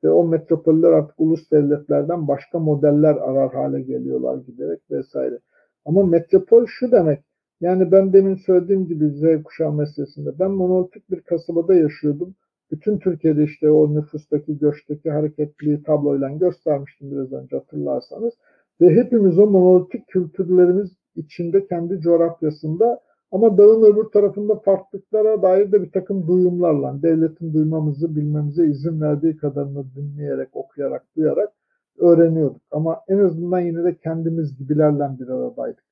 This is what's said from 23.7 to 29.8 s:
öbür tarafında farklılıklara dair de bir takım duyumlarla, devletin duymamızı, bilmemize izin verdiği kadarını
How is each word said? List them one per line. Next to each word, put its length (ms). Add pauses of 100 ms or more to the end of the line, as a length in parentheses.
öbür 200
tarafında 520
farklılıklara 840
dair 300
de 120
bir 80
takım 360
duyumlarla, 720
devletin 520
duymamızı, 600
bilmemize 500
izin 360
verdiği 360
kadarını 480 (100)